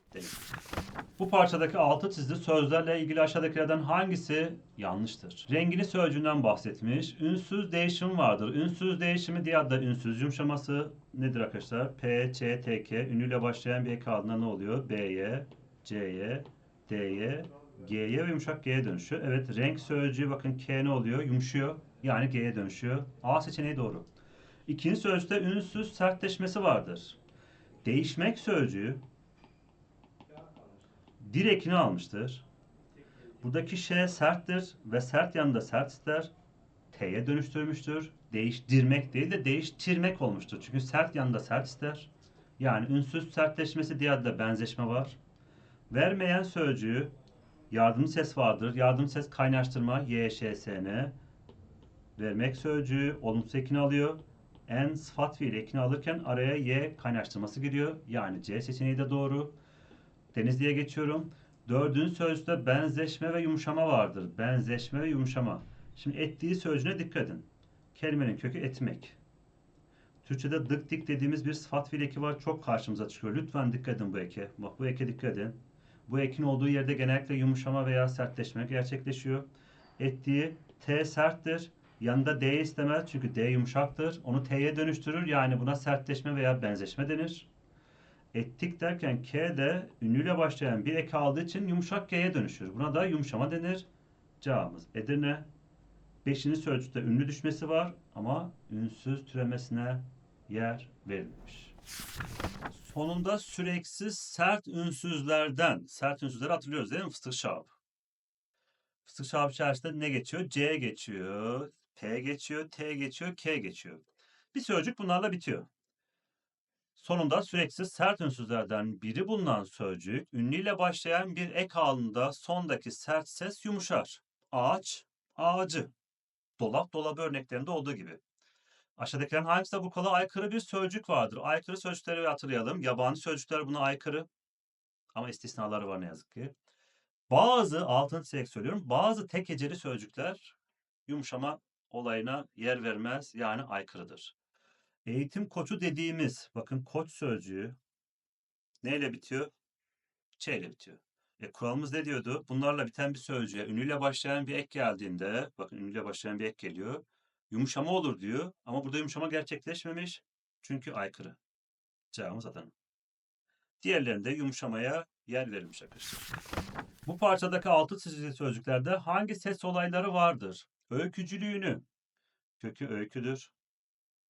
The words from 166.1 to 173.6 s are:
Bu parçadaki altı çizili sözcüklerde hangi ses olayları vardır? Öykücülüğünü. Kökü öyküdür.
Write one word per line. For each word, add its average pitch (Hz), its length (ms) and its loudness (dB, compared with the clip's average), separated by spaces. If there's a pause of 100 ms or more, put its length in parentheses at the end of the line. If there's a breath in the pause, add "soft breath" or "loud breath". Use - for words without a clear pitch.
Bu 175 120 -4
parçadaki 185 500 4
altı 165 300 6
çizili 147 340 -8
sözcüklerde 127 580 0
hangi 190 440 0
ses 190 300 -4
olayları 180 500 0
vardır? 139 520 2 (240)
Öykücülüğünü. 185 920 -2 (760)
Kökü 113 300 -6
öyküdür. 120 640 -4 (800)